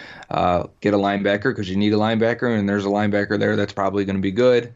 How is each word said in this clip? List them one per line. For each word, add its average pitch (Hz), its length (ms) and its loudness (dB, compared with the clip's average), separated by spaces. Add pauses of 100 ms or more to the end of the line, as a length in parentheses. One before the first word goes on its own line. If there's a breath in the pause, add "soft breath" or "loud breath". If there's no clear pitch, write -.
(300 loud breath)
uh, 90 380 0 (120)
get 101 140 0
a - 20 4
linebacker 101 580 0
'cause 101 140 -6
you 92 80 -4
need 104 160 2
a 107 60 2
linebacker, 113 580 0
and 101 100 0
there's 101 200 0
a - 20 0
linebacker 104 500 0
there 107 160 2
that's 101 200 -2
probably 98 320 0
gonna 98 140 -2
be 98 100 0
good, 120 460 2